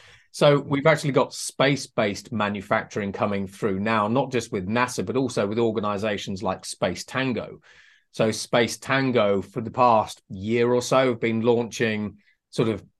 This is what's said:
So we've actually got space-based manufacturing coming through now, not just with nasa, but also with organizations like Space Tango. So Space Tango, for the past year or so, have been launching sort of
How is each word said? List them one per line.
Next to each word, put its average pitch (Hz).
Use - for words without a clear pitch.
So 147
we've 139
actually 151
got 131
space-based -
manufacturing 104
coming 101
through 98
now, 107
not 131
just 120
with 95
nasa, 117
but 101
also 123
with 107
organizations 104
like 95
Space -
Tango. 127
So 113
Space 113
Tango, 117
for 120
the 110
past 117
year 113
or 123
so, 131
have 113
been 113
launching 110
sort 117
of 101